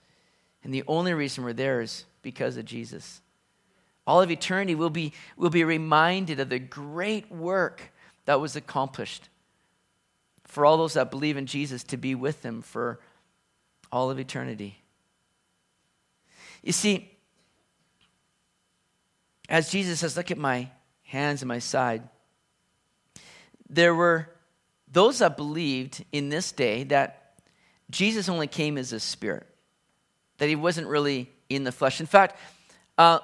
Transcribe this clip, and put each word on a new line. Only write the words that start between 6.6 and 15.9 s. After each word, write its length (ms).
work 640
that 160
was 160
accomplished 720
for 200
all 140
those 160
that 160
believe 260
in 100
Jesus 380
to 120
be 180
with 280
him 200
for 380
all 180
of 80
eternity. 640